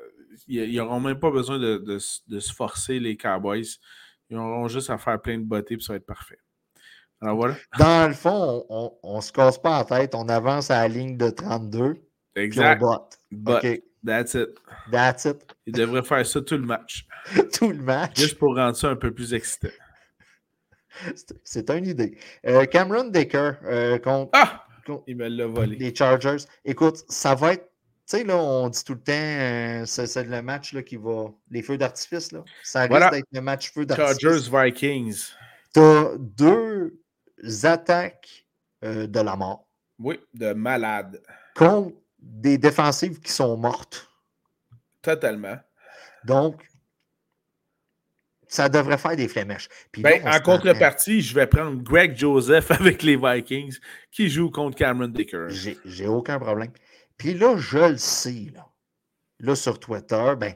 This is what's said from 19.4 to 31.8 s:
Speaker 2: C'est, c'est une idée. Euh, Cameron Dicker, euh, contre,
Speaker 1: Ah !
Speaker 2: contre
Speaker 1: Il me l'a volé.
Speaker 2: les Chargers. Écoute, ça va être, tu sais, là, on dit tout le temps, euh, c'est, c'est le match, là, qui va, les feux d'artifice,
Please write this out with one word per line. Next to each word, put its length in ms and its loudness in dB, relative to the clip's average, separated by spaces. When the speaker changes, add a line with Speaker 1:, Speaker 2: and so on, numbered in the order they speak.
Speaker 2:
C'est, 300 -20
c'est 260 -6
une 160 -2
idée. 320 -4
Euh, 200 6
Cameron 380 2
Dicker, 480 0
euh, 340 0
contre, 360 -2
Speaker 1:
Ah ! 320 4
Speaker 2:
contre 200 -12
Speaker 1:
Il 100 -12
me 120 -8
l'a 180 -4
volé. 300 -4
Speaker 2:
les 180 -8
Chargers. 500 2
Écoute, 440 0
ça 260 0
va 200 2
être, 100 -8
tu 100 -2
sais, 60 -2
là, 120 0
on 320 0
dit 160 -8
tout 100 -10
le 60 -12
temps, 120 -4
euh, 760 -4
c'est, 200 -6
c'est 180 -6
le 180 -8
match, 300 -10
là, 100 -8
qui 140 -14
va, 320 -6
les 120 -6
feux 160 -4
d'artifice, 540 -6